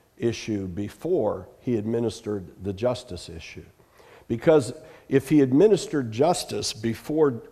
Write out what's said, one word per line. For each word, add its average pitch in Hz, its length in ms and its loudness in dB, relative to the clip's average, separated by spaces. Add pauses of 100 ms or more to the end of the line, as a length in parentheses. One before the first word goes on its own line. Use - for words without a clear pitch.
(160)
issue 110 520 -4
before 104 800 -4 (100)
he 120 180 -2
administered 107 840 -4
the 98 100 -6
justice 101 560 -6
issue. 82 360 -16 (640)
Because 123 440 4 (360)
if 135 200 2
he 151 120 6
administered 139 720 4
justice 113 600 0
before 127 600 0 (200)